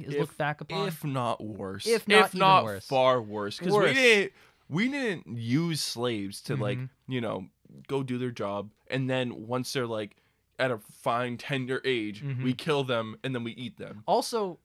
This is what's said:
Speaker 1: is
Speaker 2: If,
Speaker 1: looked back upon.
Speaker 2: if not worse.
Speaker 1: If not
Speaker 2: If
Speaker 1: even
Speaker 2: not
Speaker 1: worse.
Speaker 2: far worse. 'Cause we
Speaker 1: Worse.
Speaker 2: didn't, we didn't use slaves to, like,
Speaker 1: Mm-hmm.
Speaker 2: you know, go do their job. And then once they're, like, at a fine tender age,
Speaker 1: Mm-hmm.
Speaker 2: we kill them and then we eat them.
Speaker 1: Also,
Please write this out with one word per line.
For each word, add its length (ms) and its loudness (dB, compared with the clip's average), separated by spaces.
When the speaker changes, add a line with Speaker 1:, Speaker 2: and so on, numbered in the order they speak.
Speaker 1:
is 80 -8
Speaker 2:
If, 60 0
Speaker 1:
looked 180 -2
back 240 -2
upon. 260 -4
Speaker 2:
if 160 -8
not 400 -2
worse. 440 -6
Speaker 1:
If 200 2
not 180 8
Speaker 2:
If 100 -2
Speaker 1:
even 40 -2
Speaker 2:
not 260 8
Speaker 1:
worse. 200 -6
Speaker 2:
far 360 4
worse. 380 -6
'Cause 100 -4
we 40 4
Speaker 1:
Worse. 220 6
Speaker 2:
didn't, 380 6
we 200 0
didn't 480 -4
use 440 0
slaves 600 -4
to, 120 -4
like, 220 -2
Speaker 1:
Mm-hmm. 340 -12
Speaker 2:
you 100 -2
know, 260 -6
go 160 -2
do 140 -4
their 140 -2
job. 400 -6
And 220 -2
then 380 -4
once 260 -4
they're, 140 -2
like, 300 -6
at 100 2
a 80 -2
fine 580 -2
tender 480 -4
age, 400 -2
Speaker 1:
Mm-hmm. 200 -4
Speaker 2:
we 100 2
kill 300 0
them 400 -2
and 100 -4
then 100 -4
we 100 -6
eat 240 -10
them. 280 -14
Speaker 1:
Also, 600 0